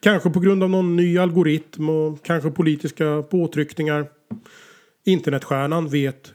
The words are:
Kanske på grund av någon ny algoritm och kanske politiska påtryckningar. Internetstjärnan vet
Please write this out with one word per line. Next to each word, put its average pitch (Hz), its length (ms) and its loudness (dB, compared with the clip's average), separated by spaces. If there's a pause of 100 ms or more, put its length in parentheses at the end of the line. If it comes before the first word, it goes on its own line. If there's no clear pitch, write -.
Kanske 196 300 2
på 180 100 0
grund 190 220 4
av 185 80 0
någon 180 260 2
ny 175 220 2
algoritm 160 680 0
och 156 360 -2
kanske 160 260 -2
politiska 151 720 -2
påtryckningar. 151 840 -4 (960)
Internetstjärnan 151 840 0
vet 139 460 -4